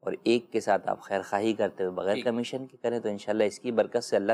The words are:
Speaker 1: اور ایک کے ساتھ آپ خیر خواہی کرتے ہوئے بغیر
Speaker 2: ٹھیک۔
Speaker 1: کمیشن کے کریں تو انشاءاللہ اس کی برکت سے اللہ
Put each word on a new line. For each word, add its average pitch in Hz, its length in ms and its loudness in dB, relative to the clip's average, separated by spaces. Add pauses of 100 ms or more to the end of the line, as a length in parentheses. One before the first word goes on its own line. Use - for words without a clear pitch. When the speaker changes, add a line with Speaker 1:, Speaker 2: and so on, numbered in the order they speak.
Speaker 1:
اور 87 120 -4 (120)
ایک 117 280 2
کے 113 80 0
ساتھ 98 280 2
آپ 98 120 -2
خیر 98 220 -2
خواہی 104 300 0
کرتے 101 320 -2
ہوئے 92 100 -2
بغیر 92 200 0
Speaker 2:
ٹھیک۔ 120 100 -2
Speaker 1:
کمیشن 120 420 -4
کے 127 100 -20
کریں 120 220 -2
تو 110 100 -4
انشاءاللہ 107 360 0
اس 101 140 -2
کی 123 140 -4
برکت 110 320 0
سے - 120 0
اللہ 101 180 2